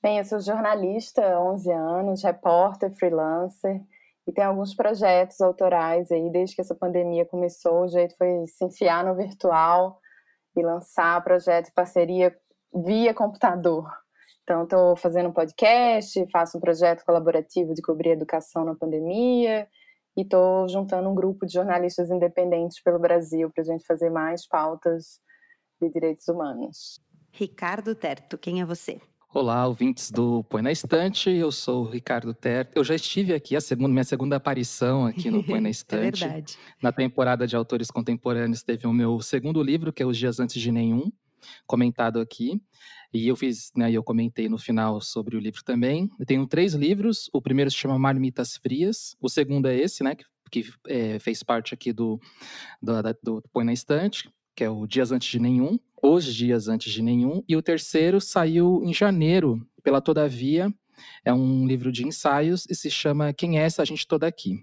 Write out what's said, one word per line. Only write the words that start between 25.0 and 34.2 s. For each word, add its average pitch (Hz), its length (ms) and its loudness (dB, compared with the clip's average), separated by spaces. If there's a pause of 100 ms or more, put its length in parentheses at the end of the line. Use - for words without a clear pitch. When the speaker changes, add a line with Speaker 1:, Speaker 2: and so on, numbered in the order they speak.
Speaker 1:
de 165 120 -2
direitos 160 360 -4
humanos. 156 760 -8 (280)
Speaker 2:
Ricardo 202 640 -6
Terto, 156 440 -8
quem 180 240 -6
é - 20 -2
você? - 340 -10 (340)
Speaker 3:
Olá, 123 320 0
ouvintes 123 460 -2
do 117 320 0
Põe 107 180 -4
na 131 120 0
Estante, 170 580 0
eu 165 220 0
sou 123 320 -4
o 110 40 -8
Ricardo 117 460 -6
Terto. 123 420 -4
Eu 151 60 2
já 156 140 0
estive 180 360 -2
aqui, 143 220 -4
a 151 60 0
segunda, 135 280 -2
minha 131 140 2
segunda 139 320 -2